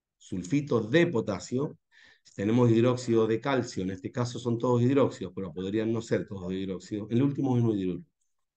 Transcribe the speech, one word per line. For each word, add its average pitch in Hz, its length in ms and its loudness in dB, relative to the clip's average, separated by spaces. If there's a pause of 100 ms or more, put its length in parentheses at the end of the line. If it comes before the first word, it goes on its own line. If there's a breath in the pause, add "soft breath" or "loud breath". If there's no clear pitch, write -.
(160)
sulfito 127 640 -2
de 135 260 2
potasio. 120 720 -4 (460 soft breath)
Si - 120 -20
tenemos 117 360 4
hidróxido 117 560 4
de 110 160 0
calcio, 131 400 -2
en 92 80 -4
este 95 200 -8
caso 120 280 -4
son 117 180 -2
todos 123 240 2
hidróxidos, 123 560 2
pero 95 160 -8
podrían 107 400 -2
no 113 80 -2
ser 107 260 -2
todos 92 240 -10
hidróxidos. 95 600 -6
El 120 120 2
último 139 360 0
es 117 40 4
un 110 160 2
hidruro. 90 260 -4 (520)